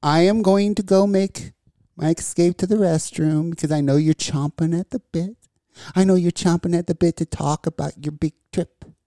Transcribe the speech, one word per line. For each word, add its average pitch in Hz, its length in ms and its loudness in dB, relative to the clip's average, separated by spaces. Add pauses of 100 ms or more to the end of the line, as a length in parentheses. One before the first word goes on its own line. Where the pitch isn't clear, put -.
I 151 180 2
am 202 200 4
going 202 360 2
to 208 60 -4
go 196 240 4
make 196 440 -2 (460)
my 151 200 0
escape 175 420 0
to 190 80 -2
the 208 100 0
restroom 160 720 0
because 151 200 -4
I 151 100 0
know 139 160 2
you're 156 180 2
chomping 160 640 -2
at 180 120 -6
the 254 100 -6 (120)
bit. 185 240 -6 (580)
I 185 100 4
know 190 100 4
you're 175 180 2
chomping 170 440 -2
at 175 100 -2
the 170 80 -2
bit 165 240 0
to 160 80 -4
talk 147 400 -4
about 151 380 -8
your 147 80 -6
big 151 220 -4 (180)
trip. - 320 -6 (220)